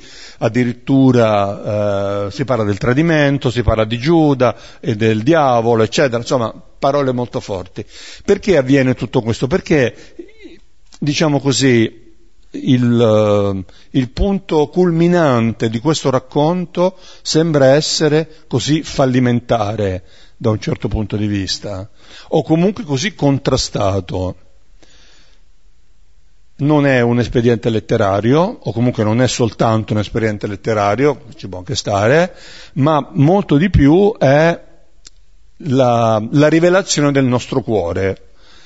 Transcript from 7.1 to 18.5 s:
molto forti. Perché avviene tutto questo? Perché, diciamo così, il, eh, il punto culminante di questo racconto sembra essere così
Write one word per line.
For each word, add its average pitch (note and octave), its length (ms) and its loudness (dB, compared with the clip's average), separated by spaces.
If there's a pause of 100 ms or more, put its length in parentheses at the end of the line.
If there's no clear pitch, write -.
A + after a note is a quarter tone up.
molto B2 260 -6
forti. G2 460 -10 (400)
Perché G3+ 320 0
avviene C3 380 2
tutto B2+ 280 -4
questo? A2+ 240 -2
Perché, C#3+ 480 0 (1040)
diciamo D3 400 0
così, B2 640 0 (520)
il, G#2+ 1120 2
eh, - 60 -20 (260)
il B2 120 -2
punto F3+ 580 -2
culminante E3 1000 2
di A2+ 120 -4
questo D3 300 -2
racconto F3 880 -2 (260)
sembra D#3 440 2
essere D3+ 640 2 (180)
così C#3 360 -2